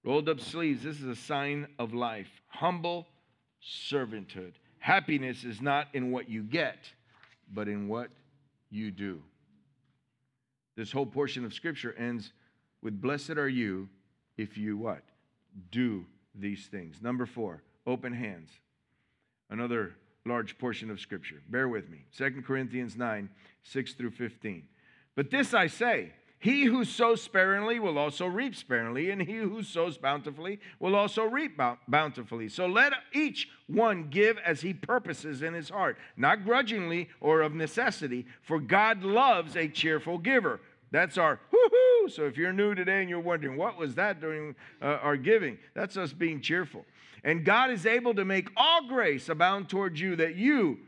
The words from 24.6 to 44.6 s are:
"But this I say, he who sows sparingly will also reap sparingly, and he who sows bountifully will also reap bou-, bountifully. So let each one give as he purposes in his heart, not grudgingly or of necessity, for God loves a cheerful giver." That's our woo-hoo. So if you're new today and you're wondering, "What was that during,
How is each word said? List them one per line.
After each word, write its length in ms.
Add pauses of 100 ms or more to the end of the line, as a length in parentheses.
"But 160
this 240
I 140
say, 440 (280)
he 240
who 200
sows 380
sparingly 560
will 180
also 300
reap 300
sparingly, 540
and 120
he 140
who 260
sows 340
bountifully 640 (200)
will 160
also 280
reap 320
bou-, 300
bountifully. 640
So 180
let 260 (200)
each 360 (180)
one 440
give 280
as 240
he 120
purposes 680
in 140
his 160
heart, 260 (200)
not 280
grudgingly 640 (100)
or 220
of 120
necessity, 720 (160)
for 160
God 460
loves 520
a 120
cheerful 500
giver." 420 (340)
That's 240
our 220 (100)
woo-hoo. 580
So 180
if 100
you're 160
new 240
today 240
and 100
you're 80
wondering, 380
"What 200
was 200
that 240
during, 340 (260)